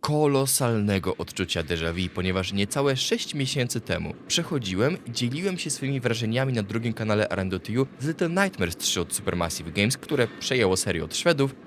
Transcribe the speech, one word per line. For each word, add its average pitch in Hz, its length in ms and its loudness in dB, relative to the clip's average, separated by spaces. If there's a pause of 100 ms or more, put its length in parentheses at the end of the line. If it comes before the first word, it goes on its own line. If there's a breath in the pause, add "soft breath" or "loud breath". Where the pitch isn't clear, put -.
kolosalnego 135 1080 2
odczucia 85 460 -2
déjà 82 300 0
vu, 90 220 -2
ponieważ 92 380 0
niecałe 131 440 2
sześć - 380 -2
miesięcy 131 460 -2
temu 82 340 -2 (140)
przechodziłem 131 800 0
i 117 60 -10
dzieliłem 156 460 -2
się 156 120 -6
swoimi 135 300 -2
wrażeniami 120 520 0
na 113 100 0
drugim 113 300 -2
kanale 107 380 2
R 95 100 0
N 95 80 0
D 95 120 -2
T 113 200 -2
U 135 60 2 (140)
z 139 80 -4
Little 165 200 0
Nightmares 170 480 0
trzy - 240 -2
od 82 140 -4
Supermassive 85 580 -2
Games, 104 240 2
które 127 320 0 (120)
przejęło 107 360 2
serię 85 280 0
od 82 120 -8
Szwedów 139 380 2 (120)